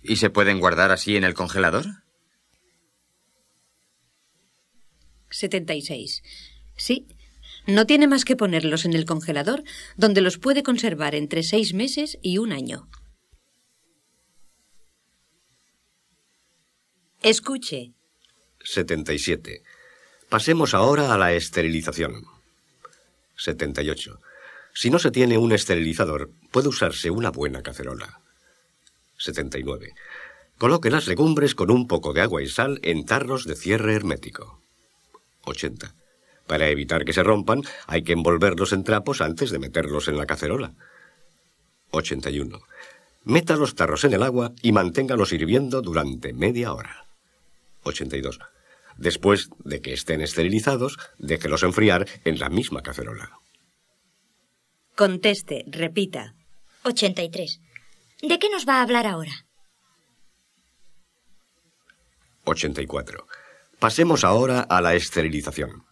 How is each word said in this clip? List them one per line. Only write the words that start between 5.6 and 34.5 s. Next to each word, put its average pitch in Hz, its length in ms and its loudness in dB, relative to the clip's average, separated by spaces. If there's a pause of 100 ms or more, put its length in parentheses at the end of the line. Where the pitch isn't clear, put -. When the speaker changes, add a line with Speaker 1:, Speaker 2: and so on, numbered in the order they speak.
Speaker 2:
y 147 80 -6
seis. - 420 -10 (520)
Sí. 277 300 -2 (580)
No 208 220 4
tiene 294 220 6
más 269 160 2
que 262 100 2
ponerlos 160 500 0
en 165 100 2
el 160 100 2
congelador, 165 580 -2 (340)
donde 202 240 6
los 185 180 2
puede 277 260 2
conservar 170 500 0
entre 151 300 -2
seis 190 300 0
meses 269 480 -4
y 185 160 0
un 226 120 -2
año. 135 380 -8 (4000)
Escuche. 214 680 0 (720)
Speaker 3:
Setenta 78 480 -2
y 76 80 -2
siete. - 420 -4 (680)
Pasemos 147 460 2
ahora 131 400 4
a 98 40 4
la 87 160 4
esterilización. 80 880 -2 (1120)
Setenta 73 460 -6
y 73 80 -2
ocho. - 300 -10 (540)
Si 120 160 0
no 170 80 6
se 139 140 2
tiene 123 260 4
un 117 140 4
esterilizador, 80 800 0 (180)
puede 135 180 2
usarse 85 420 -2
una 107 200 -2
buena 65 320 -6
cacerola. - 580 -12 (960)
Setenta 69 420 -8
y 65 40 -8
nueve. - 320 -10 (640)
Coloque 139 320 2
las 151 160 0
legumbres 143 480 2
con 95 160 0
un 123 160 6
poco 78 260 -2
de 76 80 2
agua 87 220 0
y 67 60 -6
sal 135 340 -2
en 80 220 0
tarros 127 400 -2
de 78 100 -8
cierre 107 400 0
hermético. - 640 -6 (840)